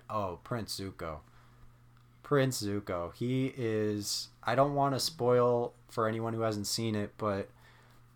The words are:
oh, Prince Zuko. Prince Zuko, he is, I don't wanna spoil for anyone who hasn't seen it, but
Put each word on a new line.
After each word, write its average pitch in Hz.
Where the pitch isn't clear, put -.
oh, 98
Prince 110
Zuko. 85
Prince 131
Zuko, 101
he 131
is, 107
I 110
don't 143
wanna 139
spoil 120
for 110
anyone 113
who 113
hasn't 107
seen 113
it, 104
but 101